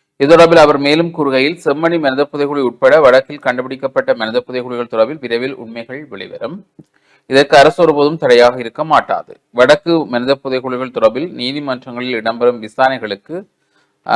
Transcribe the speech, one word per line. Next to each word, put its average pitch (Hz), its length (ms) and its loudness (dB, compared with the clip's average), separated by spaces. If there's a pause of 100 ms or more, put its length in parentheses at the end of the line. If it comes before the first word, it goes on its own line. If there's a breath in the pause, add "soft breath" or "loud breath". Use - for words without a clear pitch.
(200)
இது 139 100 2
தொடர்பில் 165 360 8
அவர் 147 120 4
மேலும் 156 340 0
கூறுகையில், 143 520 -2
செம்மணி 165 360 -2
மனித 135 240 -2
புதைக்குழி 143 360 -6
உட்பட 131 400 2
வடக்கில் 135 400 2
கண்டுபிடிக்கப்பட்ட 131 760 -4
மனித 113 240 -4
புதைக்குழிகள் 123 540 -8
தொடர்பில் 117 260 -2
விரைவில் 123 360 -6
உண்மைகள் 117 540 -16
வெளிவரும். 101 480 -14 (720)
இதற்கு 139 280 4
அரசு 156 260 6
ஒருபோதும் 151 340 2
தடையாக 123 420 4
இருக்க 117 240 -8
மாட்டாது. 131 540 -2 (140)
வடக்கு 147 540 2
மனித 123 300 -2
புதைக்குழிகள் 127 600 -8
தொடர்பில் 123 380 0
நீதிமன்றங்களில் 123 840 -8
இடம்பெறும் 117 420 -4
விசாரணைகளுக்கு 107 760 -6 (800)